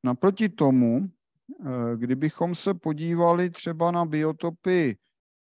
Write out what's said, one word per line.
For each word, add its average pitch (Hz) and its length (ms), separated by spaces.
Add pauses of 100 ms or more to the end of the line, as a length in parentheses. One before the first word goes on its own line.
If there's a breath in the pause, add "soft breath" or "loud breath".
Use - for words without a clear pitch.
Naproti 190 460
tomu, 131 580
eh, 127 920
kdybychom 139 580
se 196 200
podívali 170 760
třeba 170 400
na 175 140
biotopy, 156 920 (500)